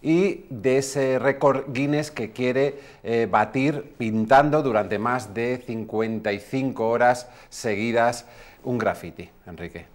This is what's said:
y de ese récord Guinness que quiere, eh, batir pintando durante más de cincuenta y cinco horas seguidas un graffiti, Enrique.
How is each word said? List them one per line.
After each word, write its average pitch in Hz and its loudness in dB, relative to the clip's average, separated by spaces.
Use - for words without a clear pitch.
y 170 0
de 127 2
ese 135 0
récord 135 2
Guinness 147 -2
que 110 -8
quiere, 131 0
eh, 113 0
batir 123 0
pintando 131 4
durante 107 0
más 120 -4
de 123 -4
cincuenta 110 -4
y 101 -2
cinco 123 -2
horas 123 2
seguidas 117 -2
un 123 -4
graffiti, 87 -6
Enrique. 85 -14